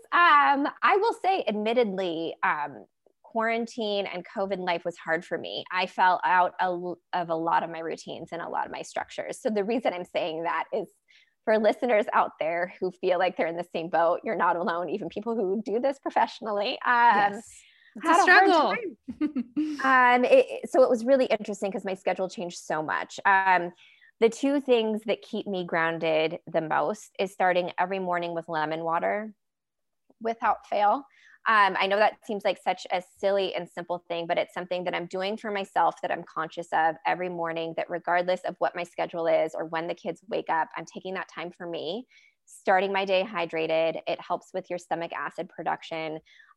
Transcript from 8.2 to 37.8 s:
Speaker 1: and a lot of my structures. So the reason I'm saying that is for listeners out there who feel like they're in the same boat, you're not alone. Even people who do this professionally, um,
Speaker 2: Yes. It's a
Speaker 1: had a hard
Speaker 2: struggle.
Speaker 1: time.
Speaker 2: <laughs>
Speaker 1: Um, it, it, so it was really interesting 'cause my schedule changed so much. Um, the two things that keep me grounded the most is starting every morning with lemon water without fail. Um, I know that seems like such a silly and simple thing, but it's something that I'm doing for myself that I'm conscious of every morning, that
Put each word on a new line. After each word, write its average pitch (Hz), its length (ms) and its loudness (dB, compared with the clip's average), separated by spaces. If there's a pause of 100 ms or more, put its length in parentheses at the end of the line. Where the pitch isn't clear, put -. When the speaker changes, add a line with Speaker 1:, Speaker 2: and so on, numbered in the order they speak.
Speaker 1:
and 170 80 -8
a 170 80 -8
lot - 160 -4
of - 80 -12
my - 100 -10
structures. - 600 -8
So 262 80 -2
the 208 140 0
reason 226 280 -2
I'm 180 140 -8
saying 160 380 -4
that 160 280 -2
is 185 160 -4 (560)
for 220 140 4
listeners 240 560 2
out - 260 2
there 170 400 -2
who 185 100 -2
feel 180 280 0
like 180 180 0
they're 170 100 -2
in 170 120 -4
the 175 160 -6
same 170 160 -6
boat, 165 340 2
you're 220 120 -4
not 175 200 2
alone. 175 340 -2
Even 180 200 -6
people 226 240 -6
who 208 300 -2
do 196 160 -2
this 269 180 -2
professionally, 226 880 -4
um, 226 480 4
Speaker 2:
Yes. 233 160 -14 (460)
It's 220 100 -8
a - 20 -2
Speaker 1:
had 339 200 6
a 359 40 10
hard 392 180 8
Speaker 2:
struggle. 277 260 4 (440)
Speaker 1:
time. 294 300 -4
Speaker 2:
<laughs> 302 340 -4
Speaker 1:
Um, 247 400 6
it, 262 240 8
it, 220 220 -10
so - 120 6
it 247 80 6
was 226 140 0
really 262 220 4
interesting 208 440 -2
'cause 196 140 -6
my 190 100 -4
schedule 185 340 -2
changed 180 300 -10
so 156 240 -4
much. 95 420 -4
Um, 190 480 4 (480)
the 226 80 6
two 277 320 0
things 220 460 2
that - 160 -2
keep - 240 -8
me 185 180 -4
grounded 165 840 0
the 170 140 0
most 151 500 -2 (100)
is 196 120 -2
starting 180 460 2
every 185 220 -2
morning 175 340 -2
with 165 140 -6
lemon 160 340 -2
water 196 500 -2 (880)
without 226 460 -2
fail. 208 380 2 (420)
Um, 202 340 6
I 190 60 2
know 196 100 2
that 214 200 4 (100)
seems 202 180 -4
like 190 180 0
such 185 300 -2
a 180 100 -2 (160)
silly 196 360 0
and 175 140 -6
simple 175 400 -8
thing, 170 180 -4
but 170 100 0
it's - 160 -2
something 180 320 -6
that 175 100 -4
I'm 170 120 -4
doing 190 300 -4
for 220 140 -8
myself 180 520 0
that 180 80 -2
I'm 175 140 -6
conscious 165 480 -8
of 160 240 2 (100)
every 170 240 -2
morning, 165 460 -6
that - 120 -4